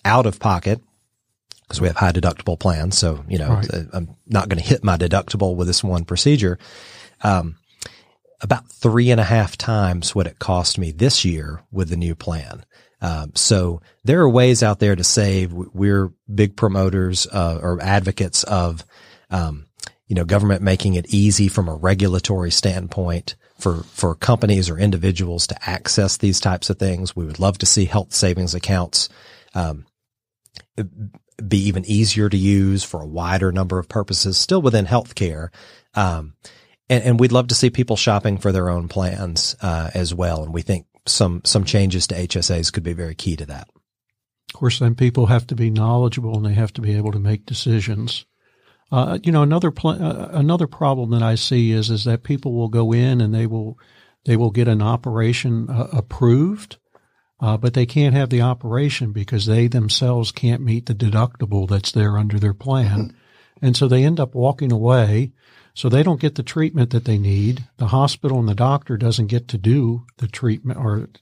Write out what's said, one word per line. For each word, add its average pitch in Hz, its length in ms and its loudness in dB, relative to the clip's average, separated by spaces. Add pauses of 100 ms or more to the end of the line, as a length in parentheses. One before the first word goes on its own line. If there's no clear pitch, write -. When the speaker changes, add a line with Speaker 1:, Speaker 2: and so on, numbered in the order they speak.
Speaker 1:
out 117 220 4
of 98 140 -4
pocket, 98 400 0 (880)
'cause 80 140 -4
we 90 60 2
have 85 80 -2
high 90 160 2
deductible 85 460 -2
plans. 85 380 -2
So, 78 320 -2
you 92 100 -2
know, 78 120 -2
Speaker 2:
Right. 101 200 0 (220)
Speaker 1:
I'm 87 240 -8 (100)
not 98 220 0
gonna 87 140 -2
hit - 200 0
my 92 140 2
deductible 92 580 0
with 87 120 -2
this 90 180 -2
one 90 220 -2
procedure. 98 520 2 (640)
Um, 87 340 0 (840)
about 120 300 -4
three 120 400 2
and 117 100 6
a 107 40 4
half 110 320 2
times 95 580 -2
what 95 120 0
it - 120 -12
cost 90 400 -2
me 85 140 -4
this 110 320 2
year 78 460 -2
with 95 180 -2
the 85 80 -4
new 85 180 -2
plan. 80 500 -10 (360)
Um, 78 340 -6
so 87 480 0 (220)
there 147 160 4
are 147 100 6
ways 123 320 4
out 107 160 2
there 104 180 2
to 87 80 -4
save. 95 460 0
W-, 87 240 -10
we're 98 380 2 (200)
big 101 240 2
promoters, 95 720 0
uh, 85 340 -2
or 87 220 -2
advocates 95 600 0
of, 87 400 -2 (460)
um, 80 360 -4 (400)
you 104 80 -4
know, 87 100 0
government 98 380 2
making 95 320 2
it 90 180 -2
easy 101 360 4
from 92 200 0
a 78 60 -4
regulatory 92 760 0
standpoint 90 840 -2 (220)
for, 85 240 -2
for - 320 -2
companies 101 560 2
or 80 80 -6
individuals 90 680 0
to - 200 -10
access 95 480 -2
these 98 240 0
types 92 300 -2
of 95 80 -2
things. 92 380 -4
We 85 100 -6
would 78 140 -10
love 95 180 0
to 92 80 -2
see - 180 2
health 95 300 -2
savings 90 400 0
accounts, 90 540 -2 (460)
um, 78 300 -4 (1600)
be 98 120 2
even 95 280 -2
easier 104 420 0
to 101 80 0
use 98 480 2
for 80 180 -12
a 78 40 -14
wider 87 460 -2
number 92 260 -2
of 87 100 -8
purposes, 98 480 -4
still 185 260 0
within 113 240 2
healthcare. 90 640 -4 (460)
Um, 82 400 -2 (540)
and, 120 160 2
and 120 160 4
we'd 123 120 6
love 123 160 2
to 120 60 -2
see 123 160 4
people 120 260 -2
shopping 104 420 0
for 101 120 0
their 92 200 0
own 85 180 -4
plans, 92 720 -4
uh, 82 340 -4
as 87 200 -2
well. 87 280 -2
And 78 120 -10
we 82 80 -4
think 90 240 -4 (200)
some, 87 380 0
some 98 200 2
changes 95 420 0
to 87 120 -6
H 90 180 -6
S 87 140 -2
As 82 200 -2
could - 120 -6
be 85 120 -6
very 82 200 -10
key 82 220 -4
to 76 100 -10
that. 71 220 -16 (800)
Speaker 2:
Of - 60 -18
course, 123 240 0
then 120 160 2
people 123 320 2
have 117 220 2
to - 60 -4
be 117 160 0
knowledgeable 117 640 0
and 107 100 -2
they 104 80 0
have 110 200 0
to 123 60 -8
be 104 160 0
able 104 160 -2
to 107 60 -2
make 101 260 -2
decisions. 110 800 -4 (640)
Uh, 123 320 0
you 170 80 0
know, 156 120 4
another 160 280 2
pl-, - 320 -4
uh, - 300 -6
another 165 340 2
problem 131 440 -2
that 117 120 2
I 113 120 2
see 117 380 2
is, 110 180 0
is 107 140 -2
that 117 180 0
people 131 320 -4
will 117 140 -2
go 113 240 2
in 123 280 2
and 107 140 0
they 113 120 0
will, 110 320 -6 (460)
they 117 120 4
will 113 140 4
get 113 160 2
an 107 140 4
operation, 117 880 0
uh, 117 240 -2
approved, 143 840 0 (600)
uh, 107 200 0
but 120 160 0
they 127 100 2
can't 139 300 2
have 135 160 2
the 123 100 2
operation 123 720 -2
because 104 320 -2
they 117 240 4
themselves 120 640 0
can't 123 300 0
meet 117 240 -2
the 120 80 -2
deductible 104 720 0
that's 98 240 0
there 104 240 2
under 104 220 0
their 101 160 2
plan. 120 440 0
Speaker 1:
Mm-hmm. - 680 -8
Speaker 2:
And 123 100 4
so 139 120 2
they 127 160 4
end 160 140 2
up 131 160 -2
walking 131 380 0
away. 117 600 2 (420)
So - 140 -2
they 131 140 4
don't 156 180 2
get 147 140 0
the 139 80 -6
treatment 156 480 -2
that 117 140 0
they 107 140 2
need. 101 580 0
The 123 100 -2
hospital 135 540 0
and 113 80 0
the 104 60 0
doctor 131 420 0
doesn't 110 320 0
get 120 200 -2
to 110 100 -6
do 117 480 0 (100)
the 120 100 -6
treatment 117 540 -4
or 107 280 -2 (140)